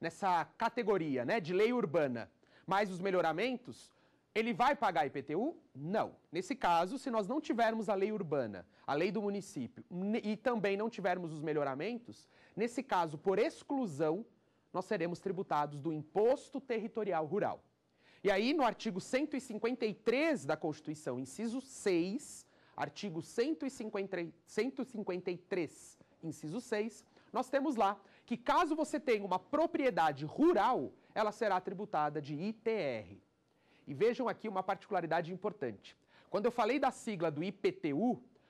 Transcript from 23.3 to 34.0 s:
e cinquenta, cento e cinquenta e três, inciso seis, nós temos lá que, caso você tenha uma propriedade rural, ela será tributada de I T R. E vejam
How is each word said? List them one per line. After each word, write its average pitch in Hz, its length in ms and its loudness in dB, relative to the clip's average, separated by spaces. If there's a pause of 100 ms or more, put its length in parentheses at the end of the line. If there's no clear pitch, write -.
e 262 60 -4
cinquenta, 196 480 -6 (260)
cento 247 380 -2
e - 20 -4
cinquenta 190 460 -6
e 175 80 -4
três, - 600 -6 (240)
inciso 160 380 -8
seis, 220 460 -6 (260)
nós 247 160 -4
temos 277 260 0
lá 294 240 2 (280)
que, 226 100 -4
caso 302 400 2
você 302 240 -2
tenha 220 240 2
uma 185 140 0
propriedade 208 880 2
rural, 247 640 4 (220)
ela 214 180 2
será 196 260 2
tributada 175 600 -2
de 147 140 -6
I 190 180 -2
T 226 180 -4
R. 117 520 -2 (640)
E 143 80 -8
vejam 226 340 4